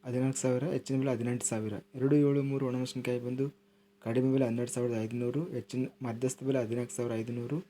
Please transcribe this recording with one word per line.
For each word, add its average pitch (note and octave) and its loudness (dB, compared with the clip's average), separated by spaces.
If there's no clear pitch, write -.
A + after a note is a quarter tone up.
ಹದಿನಾಲ್ಕು B2+ 0
ಸಾವಿರ, B2+ 2
ಹೆಚ್ಚಿನ C3+ 0
ಬೆಲೆ C3+ 0
ಹದಿನೆಂಟು A#2+ -2
ಸಾವಿರ. G#2+ -2
ಎರಡು C3+ 4
ಏಳು C#3+ 4
ಮೂರು C3+ 0
ಒಣಮೆಣಸಿನಕಾಯಿ B2 -2
ಬಂದು C3 -2
ಕಡಿಮೆ B2+ 2
ಬೆಲೆ C3+ 4
ಹನ್ನೆರಡು A#2+ -2
ಸಾವಿರದ A#2+ 0
ಐದುನೂರು, B2 -2
ಹೆಚ್ಚಿನ, B2+ -4
ಮಧ್ಯಸ್ಥ A#2+ -2
ಬೆಲೆ C3 2
ಹದಿನಾಲ್ಕು A#2+ -4
ಸಾವಿರ A#2+ -2
ಐದುನೂರು A#2+ -4